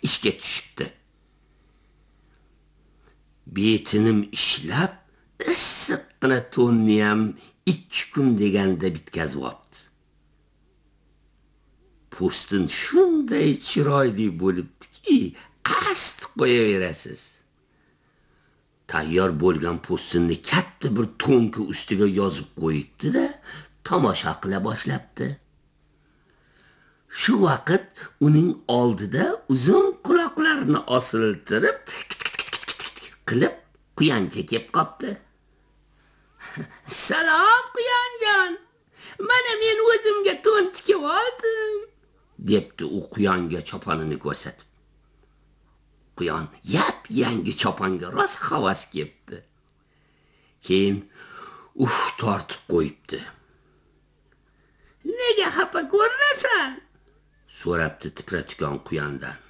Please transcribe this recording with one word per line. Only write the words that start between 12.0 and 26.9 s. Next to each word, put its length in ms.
Po'stin 500
shunday 680
chiroyli 600
bo'libdiki, 800
asti 360
qo'yaverasiz. 840
Tayyor 400
bo'lgan 340
po'stinni 500
katta 440
bir 100
to'nka 380
ustiga 340
yozib 300
qo'yibdi-da, 640
tomosha 440
qila 260
boshlabdi. 600